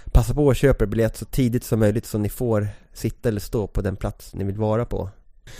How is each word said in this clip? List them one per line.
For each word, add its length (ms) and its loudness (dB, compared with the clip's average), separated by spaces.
passa 220 4
på 160 4
att 80 4
köpa 280 4
biljett 320 0
så 80 -12
tidigt 380 0
som 160 0
möjligt 260 2
så 120 -4
ni 120 0
får 380 -2
sitta 360 -4
eller 100 0
stå 280 -2
på 140 -4
den 140 -2
plats 380 -8
ni 100 -6
vill 140 -4
vara 280 0
på. 240 -6